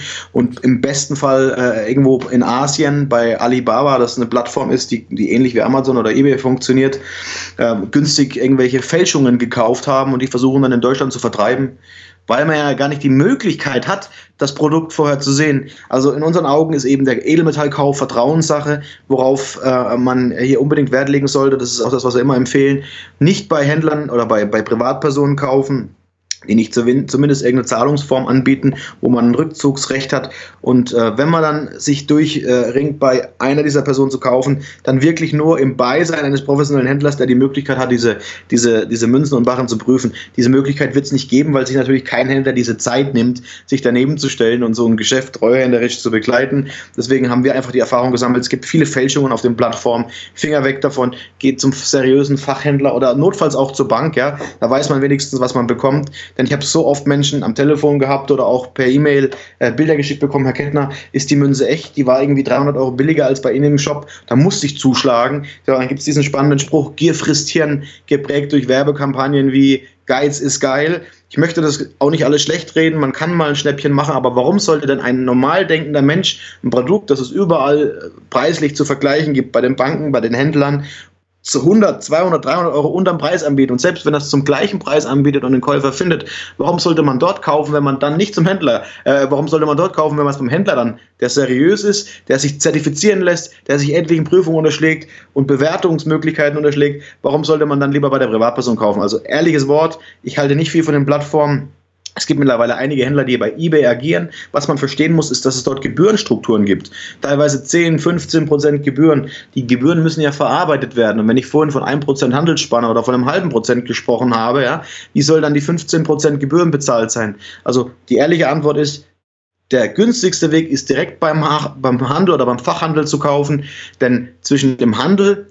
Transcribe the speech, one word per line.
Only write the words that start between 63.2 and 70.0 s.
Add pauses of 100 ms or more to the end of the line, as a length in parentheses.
als
bei
Ihnen
im
Shop.“ (200)
Da
musste
ich
zuschlagen. (200)
Ja,
dann
gibt's
diesen
spannenden
Spruch,
„Gier
frisst
Hirn“, (240)
geprägt
durch
Werbekampagnen
wie (200)